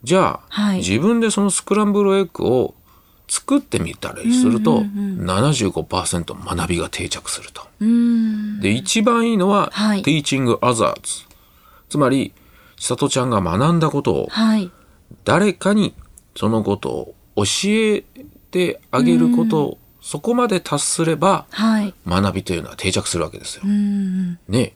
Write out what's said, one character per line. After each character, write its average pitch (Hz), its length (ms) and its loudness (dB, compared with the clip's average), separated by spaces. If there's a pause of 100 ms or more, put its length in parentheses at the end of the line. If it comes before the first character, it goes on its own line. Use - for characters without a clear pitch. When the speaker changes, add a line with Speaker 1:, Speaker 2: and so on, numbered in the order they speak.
Speaker 1:
じ 135 120 2
ゃ 151 240 2
あ、 - 0 - (100)
Speaker 2:
は 208 260 0
い。 - 20 0
Speaker 1:
自 120 220 0
分 226 200 2
で 226 120 2
そ 202 100 0
の 202 80 2
ス - 120 -4
ク - 140 -2
ラ 214 80 2
ン 208 80 2
ブ 202 120 2
ル 196 140 2
エ 196 40 2
ッ 185 100 -2
グ - 160 -4
を 117 280 0 (520)
作 - 300 -2
っ - 40 2
て - 180 -4
み 85 160 -4
た - 180 -10
り 233 200 -2
す 254 120 4
る 233 160 2
と、 226 160 4
Speaker 2:
う 220 40 2
ん - 0 -
う - 0 -
ん 202 380 -4
う - 40 -4
ん。 - 20 -4
Speaker 1:
七 104 280 2
十 113 160 0
五 80 140 -6
パ 92 180 -4
ー 90 60 -6
セ 87 120 -2
ン 82 40 -4
ト - 100 -10
学 85 360 -6
び 87 80 0
が 82 120 -4
定 87 200 -8
着 - 200 -10
す - 120 -8
る - 100 -18
と。 - 120 -18 (160)
Speaker 2:
う 208 60 -2
ん。 220 760 2
Speaker 1:
で、 196 100 2
一 220 300 -2
番 233 280 2
い 233 40 2
い 214 40 2
の 185 120 2
は、 202 240 2
Speaker 2:
は 208 220 0
い。 196 80 -2
Speaker 1:
teaching 139 560 0
others。 - 680 0 (640)
つ - 80 -4
ま 139 120 4
り、 131 240 0 (440)
千 - 100 -8
里 139 220 0
ち 131 100 0
ゃ 127 60 0
ん 131 40 -2
が 107 120 2
学 98 320 2
ん 170 60 2
だ 156 100 2
こ 143 120 -2
と 117 120 2
を、 58 160 0
Speaker 2:
は 220 280 2
い。 180 140 -4 (540)
Speaker 1:
誰 175 280 2
か 196 200 -2
に 139 200 0 (420)
そ 101 120 -2
の 110 160 0
こ 98 140 -2
と 67 120 -8
を 65 260 -8 (200)
教 104 80 0 (220)
え 214 380 2 (480)
て 180 280 -2 (120)
あ 127 100 2
げ - 160 4
る 240 180 4
こ 233 100 2
と、 156 240 2
Speaker 2:
う - 40 -10
ん。 - 40 -16 (220)
Speaker 1:
そ - 200 -10
こ 226 160 0
ま 247 120 2
で 190 140 0
達 - 240 -4
す - 180 -2
れ 160 120 0
ば、 170 340 0
Speaker 2:
は 220 340 0
い。 196 100 -6 (140)
Speaker 1:
学 92 280 2
び 92 80 -4
と 95 100 -4
い 85 60 -2
う - 20 -8
の 71 80 -12
は - 80 -18
定 95 140 -2
着 - 180 -2
す - 80 -4
る 82 60 0
わ 76 80 -6
け - 80 -16
で - 60 -18
す - 100 -12
よ。 - 100 -14
Speaker 2:
う - 20 0
ん。 196 800 -2
Speaker 1:
ね。 113 280 -2